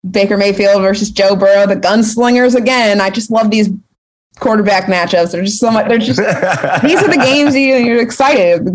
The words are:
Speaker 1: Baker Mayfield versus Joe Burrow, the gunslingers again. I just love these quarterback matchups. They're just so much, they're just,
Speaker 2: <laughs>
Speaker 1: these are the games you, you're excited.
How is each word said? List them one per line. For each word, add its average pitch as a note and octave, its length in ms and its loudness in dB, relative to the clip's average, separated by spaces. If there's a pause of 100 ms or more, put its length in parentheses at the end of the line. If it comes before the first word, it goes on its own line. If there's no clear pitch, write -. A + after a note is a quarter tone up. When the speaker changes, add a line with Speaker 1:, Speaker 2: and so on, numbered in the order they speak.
(120)
Speaker 1:
Baker G3+ 260 0
Mayfield G3+ 440 0
versus G3 300 -2
Joe G3 240 0
Burrow, G3 320 2
the G3 80 0
gunslingers A#3+ 800 0
again. A3+ 460 0
I F#3+ 80 0
just A3 220 -8
love A3 180 0
these G#3 200 0 (720)
quarterback G3+ 460 0
matchups. F3 460 0
They're F3 120 -6
just G3+ 160 -6
so A#3 120 0
much, G#3+ 180 0
they're A#3 80 2
just, A3 220 -2
Speaker 2:
<laughs> F#3 640 -2
Speaker 1:
these D#4+ 180 2
are G4+ 80 2
the E4 120 0
games C#4+ 340 2
you, C4+ 200 2
you're A#3+ 260 0
excited. A#3 720 0